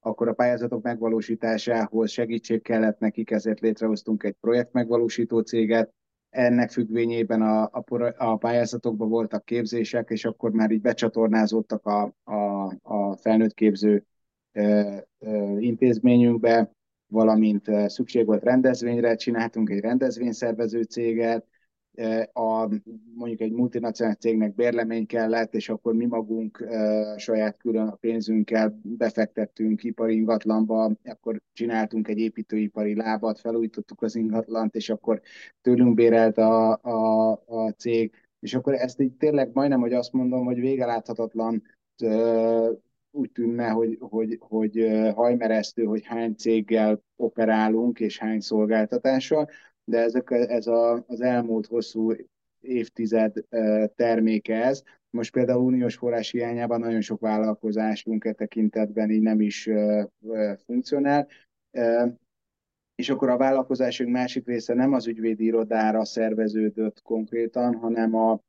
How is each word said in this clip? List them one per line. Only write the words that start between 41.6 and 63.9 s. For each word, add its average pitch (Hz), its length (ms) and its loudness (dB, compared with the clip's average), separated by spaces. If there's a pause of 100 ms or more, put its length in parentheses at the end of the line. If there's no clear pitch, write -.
ö, 113 680 2 (380)
úgy 131 200 -4
tűnne, 117 380 -2
hogy, 113 320 0
hogy, 113 400 -4
hogy, 110 380 -2
ö, 110 360 2
hajmeresztő, 113 720 0
hogy 107 220 -2
hány 117 280 -4
céggel 110 640 2 (160)
operálunk, 110 840 0
és 107 180 -4
hány 110 220 -4
szolgáltatással, 123 1080 0 (360)
de 117 140 -2
ezek, 117 320 0
ez 120 360 0
a, 117 400 2
az 117 140 -10
elmúlt 117 460 0
hosszú 113 460 -2 (480)
évtized, 113 760 -2 (120)
ö, 107 360 0 (100)
terméke 113 680 0
ez. 135 180 -2 (280)
Most 117 220 -6
például 123 320 2
uniós 127 320 0
forrás 120 340 -4
hiányában 117 500 -4
nagyon 113 200 -2
sok 104 200 -6
vállalkozásunk 107 1040 -2
e 110 80 -2
tekintetben 107 800 -2
így 107 120 2
nem 110 180 2
is, 104 260 -2
ö, 107 360 0 (240)
ö, 107 260 -2 (120)
funkcionál. 143 640 0 (420)
Ö, 117 360 0 (880)
és - 160 -6
akkor 254 180 0
a 123 80 2
vállalkozásunk 131 760 0